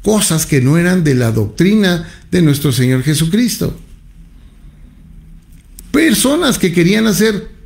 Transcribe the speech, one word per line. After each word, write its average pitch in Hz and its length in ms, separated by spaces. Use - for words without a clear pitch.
cosas 202 420
que 139 160
no 143 160
eran 180 260
de 143 120
la 120 160
doctrina 175 760
de 180 140
nuestro 143 280
Señor 127 300
Jesucristo. 165 800
Personas 294 680
que 180 120
querían 190 360
hacer 208 420